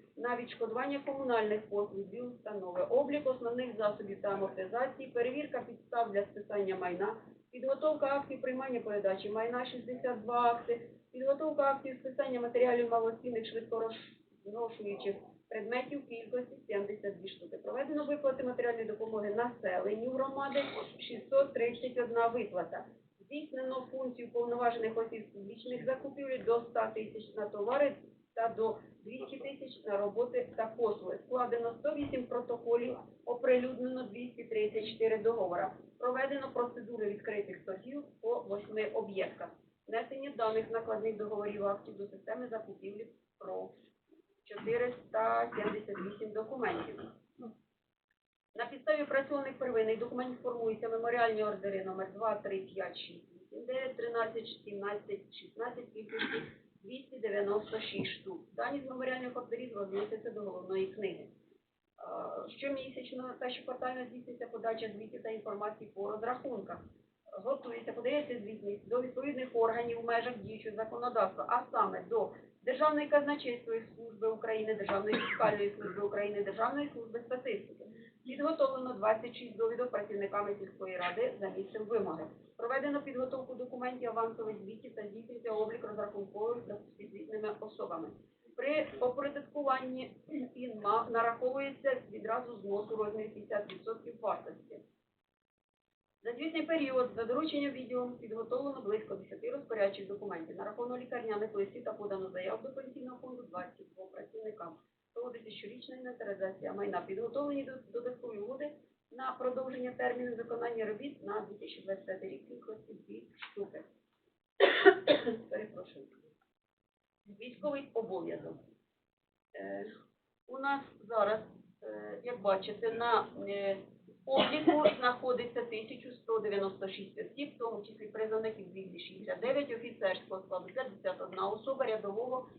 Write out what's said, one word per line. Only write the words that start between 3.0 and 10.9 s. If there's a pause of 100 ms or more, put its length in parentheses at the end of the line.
основних
засобів
та
амортизації,
перевірка
підстав
для
списання
майна, (360)
підготовка
актів
приймання
передачі
майна,
шістдесят
два
акти, (220)